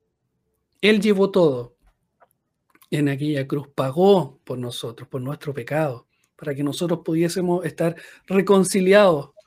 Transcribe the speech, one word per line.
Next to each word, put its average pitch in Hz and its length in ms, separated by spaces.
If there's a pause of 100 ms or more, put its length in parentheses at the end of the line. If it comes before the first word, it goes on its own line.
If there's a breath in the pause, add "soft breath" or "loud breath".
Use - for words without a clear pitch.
(800)
Él 214 200
llevó 196 320
todo 143 420 (1200)
en 147 160
aquella 139 400
cruz, 143 260
pagó 170 720
por 135 120
nosotros, 123 520
por 139 120
nuestro 139 320
pecado, 139 540 (300)
para 147 180
que 139 80
nosotros 165 420
pudiésemos 175 640
estar 165 300 (320 loud breath)
reconciliados, 190 1000 (160)